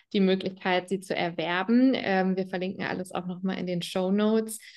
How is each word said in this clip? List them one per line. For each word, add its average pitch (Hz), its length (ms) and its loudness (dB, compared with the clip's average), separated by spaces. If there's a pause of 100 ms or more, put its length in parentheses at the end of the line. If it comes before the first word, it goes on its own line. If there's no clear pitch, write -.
(120)
die 208 80 2
Möglichkeit, 190 720 2
sie 196 100 -2
zu - 160 -6
erwerben. 180 800 2
Ähm, 190 400 2
wir 185 120 -2
verlinken 190 360 -4
alles - 300 -6
auch 180 140 -6
noch 180 160 -8
mal 190 100 -2
in 180 140 -4
den 175 140 -2
Shownotes. 214 800 0 (180)